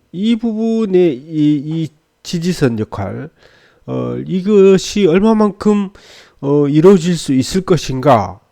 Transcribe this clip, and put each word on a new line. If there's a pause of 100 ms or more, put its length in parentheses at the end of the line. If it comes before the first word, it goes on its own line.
(120)
이
부분의
이,
이 (340)
지지선
역할, (560)
어,
이것이
얼마만큼, (520)
어,
이루어질
수
있을
것인가. (120)